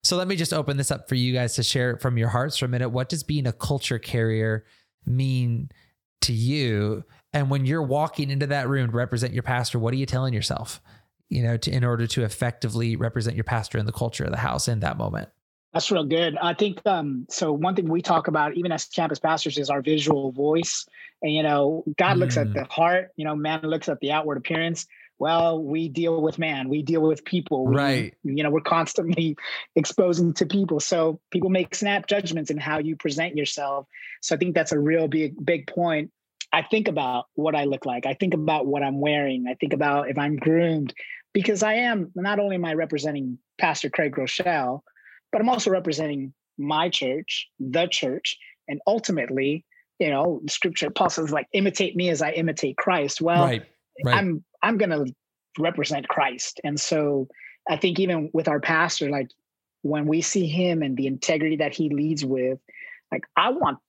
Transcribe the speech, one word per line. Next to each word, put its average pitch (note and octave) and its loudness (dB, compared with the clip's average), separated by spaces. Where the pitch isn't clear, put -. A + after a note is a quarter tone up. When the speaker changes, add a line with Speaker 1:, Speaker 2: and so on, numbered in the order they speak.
Speaker 1:
So - 2
let F3+ 0
me G3 0
just E3 0
open C#3+ 0
this C#3 0
up - -6
for C3 0
you B2 0
guys B2 0
to B2 0
share B2 0
from B2 0
your A2+ 2
hearts C3 -2
for C3+ -2
a B2 -2
minute. B2 -2
What B2+ -2
does D#3 -4
being D3 -2
a A#2 0
culture - -2
carrier A2 0
mean B2+ 0
to B2 0
you? A2 0
And C#3 0
when C#3 2
you're D#3 2
walking C#3+ 0
into C#3 0
that C#3 0
room C3 2
to A2+ -2
represent A#2+ 0
your B2 -2
pastor, B2 0
what A2+ 0
are C3 0
you C3+ -2
telling C3 0
yourself, - -4
you C3+ 0
know, A#2 2
to, B2+ -2
in B2+ 2
order A#2 0
to A#2+ 0
effectively A#2 -2
represent A#2 -2
your A2 -2
pastor A2+ -2
and G#2+ 0
the A2+ -2
culture A#2 -2
of - -2
the - -4
house C2 0
in A2+ 0
that C#2+ -2
moment? G#1 -4
Speaker 2:
That's - 0
real E3+ 2
good. D#3+ 0
I E3+ 0
think, G#3 0
um, D3 0
so D#3 -2
one E3+ 0
thing F3+ 0
we E3+ 2
talk E3+ 2
about, D3+ 0
even F3 -2
as D3+ -4
campus D#3+ -2
pastors, D#3 0
is C#3 -2
our C#3+ 0
visual C#3+ 2
voice. D3+ 0
And, D3+ 0
you D#3 2
know, D3 2
God F#3 4
looks B2+ 2
at A2 2
Speaker 1:
Mm. G#2 -2
Speaker 2:
the C3+ -4
heart, F3+ 2
you D#3 -4
know, D3+ -2
man D#3 -2
looks D#3+ -2
at D3 -2
the C#3+ -2
outward D3+ 0
appearance. E3 -4
Well, E3 2
we D#3+ -2
deal E3 0
with D#3 0
man, C#3+ -2
we D3+ 0
deal D#3+ 2
with D#3 2
people. C#3+ 0
We, A#2+ 6
Speaker 1:
Right. C3+ 0
Speaker 2:
you C#3+ -2
know, D3 2
we're D#3 4
constantly E3 0
<laughs> - -4
exposing F3 4
to - 2
people. F3 0
So E3 0
people F#3 0
make F#3 0
snap G3+ 0
judgments E3+ -2
in D3+ -2
how D3+ -2
you D#3 -2
present D#3+ -2
yourself. C#3 -4
So - 0
I D3+ 0
think F3+ 0
that's D#3+ 2
a D3+ 2
real D#3 2
big, D#3 -2
big D3+ 0
point. E3 -2
I D#3+ 4
think A3 0
about C3 -2
what D3+ 0
I D3 2
look C#3 -2
like. B2 -4
I C#3 -2
think F3+ 0
about D#3 0
what C#3 0
I'm C#3 -2
wearing. C#3 0
I B2+ -2
think C#3+ -2
about C#3+ 0
if C3+ -2
I'm D3 0
groomed, D#3+ 2
because G3+ 2
I G#3+ 2
am, A3+ 0
not G3 -2
only G3+ 0
am F3 -2
I D#3+ -2
representing D3 -4
Pastor D3+ 0
Craig D3 0
Groeschel, C#3+ -2
but - 2
I'm A3+ 2
also A#3 2
representing D3+ -2
my D3+ 0
church, C#3+ -2
the D3 0
church. - -4
And C#3+ -8
ultimately, D3 0
you E3 2
know, D3 0
scripture, E3+ -2
Paul F3+ 2
says, D#3+ -2
like, C#3+ -2
"Imitate F#3+ 0
me F3+ 0
as D#3+ 0
I D3+ 0
imitate D#3+ -2
Christ." D#3 0
Well, E3 4
Speaker 1:
Right, A#2+ 2
right. B2 4
Speaker 2:
I'm, F3+ 0
I'm G#3+ 2
gonna E3 2
represent D3 -2
Christ. - -2
And C#3+ -2
so C#3+ 0
I D#3 0
think F3 2
even E3+ 0
with D#3+ 2
our D3 2
pastor, D#3+ 2
like, C#3 -2
when D3 0
we D#3 2
see F3+ 0
him E3+ 2
and C3+ -2
the C3+ 0
integrity D#3 0
that D3+ 0
he D#3 0
leads D3 0
with, C3 0
like, - -4
I A3+ 4
want, B3+ 0